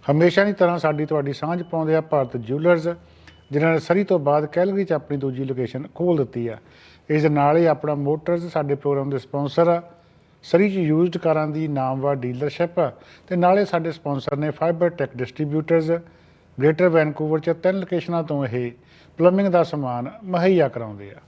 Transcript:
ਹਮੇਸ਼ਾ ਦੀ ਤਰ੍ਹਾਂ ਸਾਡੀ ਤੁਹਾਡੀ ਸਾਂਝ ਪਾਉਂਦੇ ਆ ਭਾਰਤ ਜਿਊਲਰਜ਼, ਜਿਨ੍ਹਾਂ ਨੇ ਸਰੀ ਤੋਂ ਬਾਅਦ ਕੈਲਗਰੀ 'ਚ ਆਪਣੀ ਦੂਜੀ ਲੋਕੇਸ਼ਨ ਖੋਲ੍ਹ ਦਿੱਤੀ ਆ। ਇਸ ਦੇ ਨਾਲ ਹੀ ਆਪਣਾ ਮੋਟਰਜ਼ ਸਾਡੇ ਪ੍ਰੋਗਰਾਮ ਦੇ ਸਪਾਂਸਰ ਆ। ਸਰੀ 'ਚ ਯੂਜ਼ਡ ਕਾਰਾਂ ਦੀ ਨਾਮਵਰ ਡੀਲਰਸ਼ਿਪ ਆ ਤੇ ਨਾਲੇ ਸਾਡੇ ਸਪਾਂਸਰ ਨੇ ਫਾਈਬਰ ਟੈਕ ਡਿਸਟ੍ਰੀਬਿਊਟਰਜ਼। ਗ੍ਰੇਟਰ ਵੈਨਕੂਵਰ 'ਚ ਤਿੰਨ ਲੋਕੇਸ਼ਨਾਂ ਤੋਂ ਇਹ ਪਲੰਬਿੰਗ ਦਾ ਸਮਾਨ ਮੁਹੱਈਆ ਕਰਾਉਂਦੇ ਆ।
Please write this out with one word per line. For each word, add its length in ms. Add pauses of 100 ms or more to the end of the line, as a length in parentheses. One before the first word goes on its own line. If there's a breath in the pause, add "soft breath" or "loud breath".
(120)
ਹਮੇਸ਼ਾ 320
ਦੀ 100
ਤਰ੍ਹਾਂ 260
ਸਾਡੀ 260
ਤੁਹਾਡੀ 280
ਸਾਂਝ 300
ਪਾਉਂਦੇ 320
ਆ 60
ਭਾਰਤ 360
ਜਿਊਲਰਜ਼, 500 (640 soft breath)
ਜਿਨ੍ਹਾਂ 200
ਨੇ 80
ਸਰੀ 240
ਤੋਂ 160
ਬਾਅਦ 260
ਕੈਲਗਰੀ 400
'ਚ 80
ਆਪਣੀ 240
ਦੂਜੀ 260
ਲੋਕੇਸ਼ਨ 520
ਖੋਲ੍ਹ 240
ਦਿੱਤੀ 280
ਆ। 100 (520 soft breath)
ਇਸ 120
ਦੇ 80
ਨਾਲ 280
ਹੀ 80
ਆਪਣਾ 300
ਮੋਟਰਜ਼ 520
ਸਾਡੇ 280
ਪ੍ਰੋਗਰਾਮ 340
ਦੇ 80
ਸਪਾਂਸਰ 500
ਆ। 160 (600 soft breath)
ਸਰੀ 260
'ਚ 40
ਯੂਜ਼ਡ 440
ਕਾਰਾਂ 300
ਦੀ 200
ਨਾਮਵਰ 480
ਡੀਲਰਸ਼ਿਪ 640
ਆ 120 (360 loud breath)
ਤੇ 80
ਨਾਲੇ 300
ਸਾਡੇ 260
ਸਪਾਂਸਰ 460
ਨੇ 140
ਫਾਈਬਰ 380
ਟੈਕ 280
ਡਿਸਟ੍ਰੀਬਿਊਟਰਜ਼। 760 (680 soft breath)
ਗ੍ਰੇਟਰ 280
ਵੈਨਕੂਵਰ 520
'ਚ 100
ਤਿੰਨ 300
ਲੋਕੇਸ਼ਨਾਂ 440
ਤੋਂ 220
ਇਹ 260 (460 soft breath)
ਪਲੰਬਿੰਗ 300
ਦਾ 160
ਸਮਾਨ 480 (120)
ਮੁਹੱਈਆ 440
ਕਰਾਉਂਦੇ 440
ਆ। 40 (120)